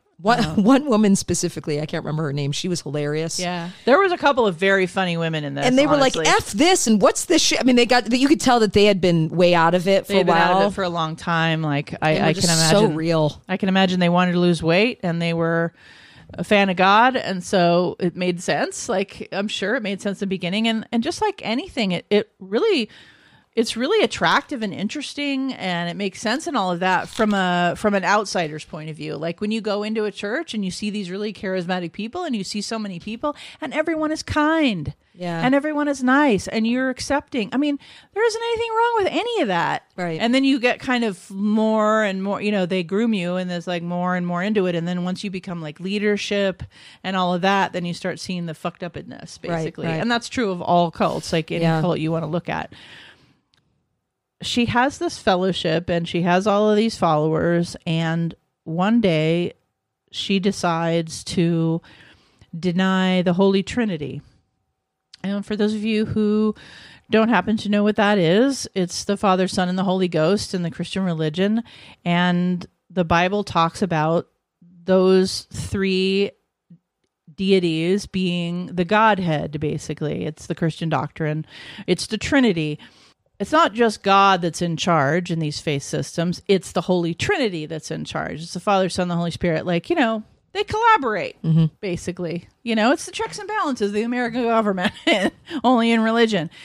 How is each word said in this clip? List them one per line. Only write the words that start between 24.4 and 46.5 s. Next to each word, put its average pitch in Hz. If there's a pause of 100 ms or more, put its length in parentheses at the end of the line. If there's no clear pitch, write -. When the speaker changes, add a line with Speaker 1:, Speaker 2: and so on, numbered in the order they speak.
Speaker 2:
and 208
interesting, 269
and 175
it 170
makes 190
sense 254
and 320
all 190
of 175
that 185
from 220
a, 180
from 208
an 190
outsider's 180
point 156
of 151
view. 151
Like, 165
when 208
you 220
go 202
into 214
a 202
church 233
and 214
you 185
see 208
these 196
really 208
charismatic 185
people 233
and 302
you 196
see 208
so 226
many 202
people 247 (240)
and 285
everyone 311
is 311
kind. 294 (220)
Speaker 1:
Yeah. 175
Speaker 2:
And 262
everyone 294
is 277
nice 254
and 220
you're 254
accepting. 262
I 240
mean, 285 (340)
there 440
isn't 453
anything 466
wrong 466
with 392
any 440
of 262
that. 160 (140)
Speaker 1:
Right. 170
Speaker 2:
And 233
then 269
you 269
get 240
kind 247
of 202
more 214
and 190
more, 196
you 208
know, 190
they 185
groom 208
you 180
and 180
there's, 175
like, 175
more 175
and 180
more 175
into 208
it. 175
And 165
then 180
once 180
you 202
become, 180
like, 151
leadership 202 (420)